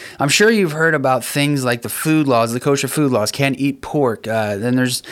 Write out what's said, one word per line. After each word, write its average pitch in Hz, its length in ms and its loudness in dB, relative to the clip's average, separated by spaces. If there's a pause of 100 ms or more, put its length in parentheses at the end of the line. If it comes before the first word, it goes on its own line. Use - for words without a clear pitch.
(200)
I'm 135 80 2
sure 208 200 4
you've 202 240 2
heard 160 220 2
about 131 300 0
things 143 400 0
like 123 180 0
the 113 60 -8
food 156 400 0
laws, 117 240 2
the 120 80 -4
kosher 139 260 0
food 143 240 0
laws, 107 220 0
can't 139 260 -2
eat 135 240 -2
pork. 120 460 -2
Uh, 107 280 -2
then 120 200 -2
there's 127 360 0